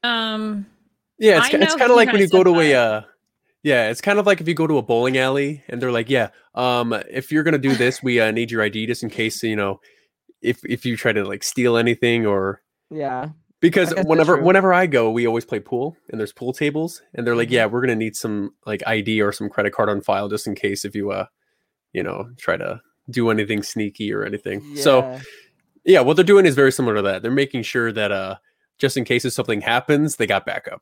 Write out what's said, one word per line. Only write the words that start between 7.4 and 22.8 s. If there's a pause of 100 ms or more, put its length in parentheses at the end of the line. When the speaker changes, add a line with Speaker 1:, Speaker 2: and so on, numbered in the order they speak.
Speaker 2:
gonna
do
this,
we,
uh,
need
your
I
D
just
in
case,
you
know, (600)
if,
if
you
try
to,
like,
steal
anything
or," (260)
Speaker 3:
Yeah. (320)
Speaker 2:
Because
Speaker 3:
I
guess
that's
Speaker 2:
whenever,
Speaker 3:
true.
Speaker 2:
whenever
I
go,
we
always
play
pool, (120)
and
there's
pool
tables, (120)
and
they're
like,
Speaker 3:
Mm-hmm.
Speaker 2:
"Yeah,
we're
gonna
need
some, (100)
like,
I
D
or
some
credit
card
on
file
just
in
case
if
you,
uh, (680)
you
know,
try
to (280)